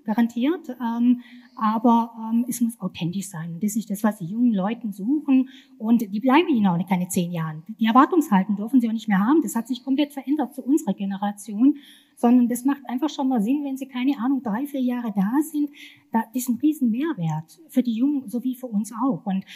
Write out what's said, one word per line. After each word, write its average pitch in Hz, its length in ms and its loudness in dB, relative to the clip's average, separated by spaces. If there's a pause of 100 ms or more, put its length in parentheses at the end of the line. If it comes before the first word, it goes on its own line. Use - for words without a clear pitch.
garantiert, 233 640 0
ähm, 240 520 0 (340)
aber, 233 560 4 (200)
ähm, 233 160 2
es - 140 -6
muss 233 180 0
authentisch 185 500 -6
sein. 165 260 -10
Und 165 80 -6
das 208 120 -2
ist 220 140 -4
das, 190 140 -4
was 208 160 0
die 175 60 -8
jungen 226 280 2
Leuten 208 380 -4
suchen. 262 580 0 (300)
Und 226 220 4 (120)
die 220 60 -4
bleiben 285 280 4
ihnen 226 200 2
auch 175 200 0
keine 180 200 0
zehn 175 240 -2
Jahren. 160 320 -6 (160)
Die 226 80 2
Erwartungshaltung 226 680 4
dürfen 220 240 0
sie 233 80 2
auch 220 60 -4
nicht 226 140 -6
mehr 202 100 2
haben. 247 240 4
Das 220 140 -6
hat 226 120 -4
sich 247 160 -8
komplett 277 300 -2
verändert 269 400 -4
zu - 80 -12
unserer 285 320 0
Generation, 202 840 0 (400)
sondern 240 300 4
das 240 180 -4
macht 285 220 -2
einfach 254 220 -2
schon 277 200 -2
mal 247 120 0
Sinn, 269 220 -2
wenn 269 140 -6
sie, 262 100 -10
keine 254 320 -2
Ahnung, 262 240 -2
drei, 233 240 -4
vier 269 140 -6
Jahre 247 340 -2
da 202 160 2 (100)
sind. 294 300 -4 (400)
Da 226 120 2 (100)
ist 254 160 -2
ein 233 120 -2
riesen 294 300 2
Mehrwert 185 680 -4 (100)
für 262 120 2
die 240 140 -4
Jungen 262 340 -2
sowie 247 260 -4
für 254 120 -12
uns 220 260 -4
auch. 226 320 -2
Und 190 180 -2 (120)